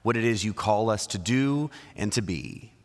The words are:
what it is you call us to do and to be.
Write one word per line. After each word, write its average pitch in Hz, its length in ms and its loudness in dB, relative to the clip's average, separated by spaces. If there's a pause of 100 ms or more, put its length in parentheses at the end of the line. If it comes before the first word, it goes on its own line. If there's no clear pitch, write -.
what 117 160 2
it 113 80 2
is 107 180 2
you 107 100 0
call 107 360 2
us 104 180 0
to 104 100 -6
do 135 540 0 (240)
and 104 160 -2
to 120 100 0
be. 85 520 -8 (120)